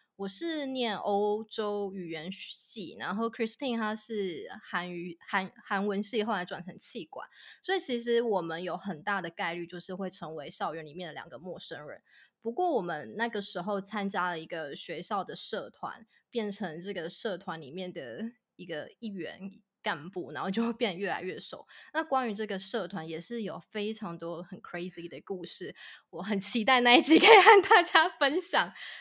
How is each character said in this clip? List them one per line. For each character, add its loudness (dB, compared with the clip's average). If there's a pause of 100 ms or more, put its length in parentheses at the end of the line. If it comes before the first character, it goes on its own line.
(160)
我 -4
是 -2
念 0
欧 2
洲 -4
语 -6
言 -6
系， -10
然 -4
后 0
Christine -2
她 -2
是 -4 (140)
韩 -6
语， -8
韩-， -2 (140)
韩 0
文 0
系， 0
后 0
来 -2
转 -10
成 -14
气 -6
管， -14 (360)
所 0
以 2
其 -2
实 2
我 2
们 -4
有 -4
很 -6
大 0
的 -4
概 -4
率 -6
就 -12
是 -8
会 -4
成 -10
为 -10
校 -6
园 -10
里 -16
面 -8
的 -10
两 -10
个 -14
陌 -10
生 -12
人。 -14 (400)
不 -6
过 0
我 2
们 -6
那 0
个 -4
时 -6
候 -2
参 -4
加 0
了 -2
一 -10
个 -8
学 -8
校 -4
的 -8
社 -6
团， -12 (240)
变 -4
成 -6
这 -8
个 -6
社 -4
团 -10
里 -14
面 -8
的 -8 (240)
一 -16
个， -8 (100)
一 -8
员 -10 (220)
干 -4
部， -8
然 -6
后 -2
就 0
会 -2
变 -2
得 -10
越 -2
来 -2
越 -8
熟。 -12 (260)
那 -2
关 0
于 -4
这 -4
个 -4
社 -4
团 -8
也 -6
是 -6
有 -6
非 -6
常 -8
多 -6
很 -12
crazy -8
的 -12
故 -8
事， -8 (340)
我 -10
很 0
期 0
待 6
那 8
一 10
集 10
可 8
以 12
和 12
大 10
家 6
分 2
享。 2 (280)